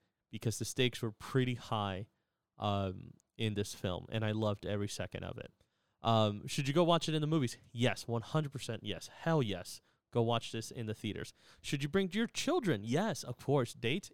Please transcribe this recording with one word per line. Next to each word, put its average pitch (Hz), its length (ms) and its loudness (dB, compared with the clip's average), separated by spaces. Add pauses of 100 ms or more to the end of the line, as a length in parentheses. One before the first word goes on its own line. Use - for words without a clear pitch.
(320)
because 110 260 -2
the 113 60 -4
stakes - 360 0
were 110 120 -4
pretty 127 420 2
high, 101 520 -2 (520)
um, 98 540 0 (260)
in 110 160 0
this 101 200 0
film, 90 360 -4
and 110 140 0
I 107 80 2
loved 107 340 0
every 101 220 -2
second 90 340 -6
of 90 160 -8
it. - 140 -14 (500)
Um, 107 440 4
should 139 220 -2
you 139 60 0
go 175 100 6
watch 165 240 4
it 156 60 0
in 156 60 2
the 147 80 0
movies? 151 280 2 (160)
Yes, 117 360 2
one 117 140 0
hundred 151 300 -2
percent 117 300 -8
yes. 95 260 -6 (120)
Hell 160 220 4
yes. 95 380 -4 (320)
Go 120 100 4
watch 117 300 0
this 110 180 -6
in 117 160 -6
the 107 80 -4
theaters. - 380 -6 (300)
Should 139 200 -2
you 147 60 -2
bring 190 240 2
your 226 140 2
children? 214 580 2
Yes, 151 380 0
of 123 160 -8
course. 135 340 2
Date? 117 420 -2